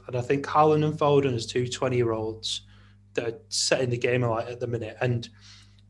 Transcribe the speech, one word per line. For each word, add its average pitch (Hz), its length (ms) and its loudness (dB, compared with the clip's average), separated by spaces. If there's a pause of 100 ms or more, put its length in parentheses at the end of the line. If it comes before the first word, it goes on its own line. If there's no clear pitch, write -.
And 127 100 -6
I 123 40 -2
think 139 240 0
Haaland 151 380 4
and 156 140 0
Foden 143 360 4
as 117 120 -4
two 123 220 -2
twenty-year-olds 113 960 -2 (520)
that 123 120 -4
are 113 120 -4 (100)
setting 131 440 0
the 120 60 -2
game 123 260 0
alight 117 240 -2
at 123 120 -10
the 127 80 -6
minute, 113 320 -6
and 123 300 -2 (600)